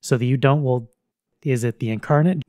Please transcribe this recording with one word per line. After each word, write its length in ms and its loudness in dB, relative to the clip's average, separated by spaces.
so 160 0
that 80 -2
you 100 2
don't, 280 2
well, 280 -2
is 200 -2
it 160 -4
the 120 -4
incarnate 580 0